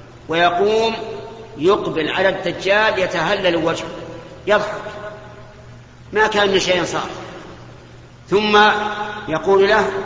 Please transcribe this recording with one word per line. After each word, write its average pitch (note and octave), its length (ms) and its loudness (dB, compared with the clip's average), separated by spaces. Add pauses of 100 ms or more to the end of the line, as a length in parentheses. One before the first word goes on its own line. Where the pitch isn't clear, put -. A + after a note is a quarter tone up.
(280)
ويقوم G#3 640 2 (640)
يقبل E3 500 0
على F3 200 2
الدجال F#3 680 0
يتهلل F3+ 580 0
وجهه E3 320 -2 (580)
يضحك، G3+ 360 0 (1300)
ما G#3+ 140 2
كان G3+ 240 2
من F3+ 100 2
شيء F3+ 240 0
صار، C#3 240 -4 (1200)
ثم G#3 280 4 (720)
يقول F#3+ 400 4
له: G#3 220 4 (160)